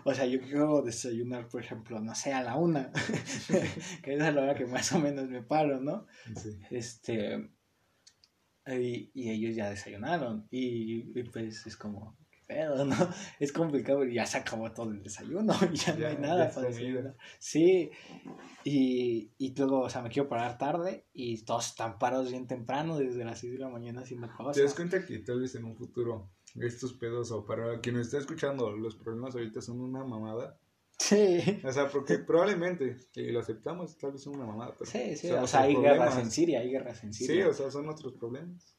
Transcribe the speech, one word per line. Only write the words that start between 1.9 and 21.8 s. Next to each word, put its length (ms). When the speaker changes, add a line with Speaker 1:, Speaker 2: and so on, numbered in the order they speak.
Speaker 1:
no 160
sé, 180
a 80
la 140
una, 380
<laughs> 1080
que 120
es 60
a 100
la 120
hora 120
que 100
más 280
o 60
menos 300
me 140
paro, 380
¿no? 260
Speaker 2:
Sí. 220
Speaker 1:
Este, 760
y, 460
y 180
ellos 240
ya 140
desayunaron, 840
y, 680
y 40
pues 420
es 100
como, 400
¿qué 160
pedo, 380
no? 100
<laughs> 440
Es 120
complicado, 540
y 100
ya 100
se 120
acabó 340
todo 200
el 100
desayuno, 520
<laughs> 200
y 20
ya 180
no 80
Speaker 2:
Ya, 80
Speaker 1:
hay 80
nada 260
Speaker 2:
ya 60
es 60
Speaker 1:
para 120
Speaker 2:
comida. 180
Speaker 1:
desayunar. 320
Sí, 520
y, 720
y 180
luego, 260
o 80
sea, 120
me 80
quiero 200
parar 280
tarde, 560
y 300
todos 240
están 300